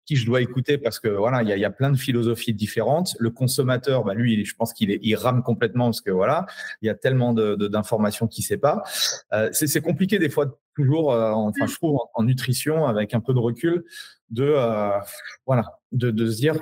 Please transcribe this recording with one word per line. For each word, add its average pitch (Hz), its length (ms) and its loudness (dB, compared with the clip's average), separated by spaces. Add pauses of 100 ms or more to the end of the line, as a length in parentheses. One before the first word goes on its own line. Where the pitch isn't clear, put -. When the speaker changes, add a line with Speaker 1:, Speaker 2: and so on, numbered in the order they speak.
Speaker 1:
qui 151 100 -2
je 120 120 2
dois 127 120 4
écouter 127 380 0
parce 135 220 -4
que, - 80 -4
voilà, 110 340 2
il 110 80 2
y - 20 2
a, 101 40 2
il 98 40 0
y 101 60 2
a 101 60 -2
plein 135 180 0
de 135 80 4
philosophies 117 560 0
différentes. 113 640 0
Le 113 140 0
consommateur, 127 720 0
bah, 196 100 -2
lui, 110 320 0
je - 100 -10
pense 113 160 -2
qu'il 101 200 0
est, 104 100 0
il 107 140 2
rame 123 260 2
complètement 120 440 0
parce 113 160 0
que, 101 100 -2
voilà, 117 340 2 (380)
il - 20 -8
y 110 40 2
a 104 60 -2
tellement 123 380 2
de, 107 220 2
de, 101 120 -2
d'informations 107 600 0
qu'il - 160 -6
sait 101 140 -2
pas. 160 260 0 (500)
Euh, 110 180 0
c'est, - 140 0
c'est 147 160 0
compliqué 190 380 0
des 160 100 2
fois, 143 300 -2 (160)
toujours, 147 360 2
euh, 113 200 2
enfin, 107 340 0
Speaker 2:
Mhm. - 20 -2
Speaker 1:
je - 80 -6
trouve, 156 200 0
en, 123 180 -2
en 117 100 0
nutrition, 131 640 0
avec 107 300 -2
un 113 40 2
peu 127 140 -2
de 127 60 2
recul, 165 440 0 (460)
de, 117 140 -2
euh, 113 480 2 (560)
voilà, 123 320 0 (120)
de, 123 200 0
de 113 180 0
se 110 80 -2
dire 151 240 0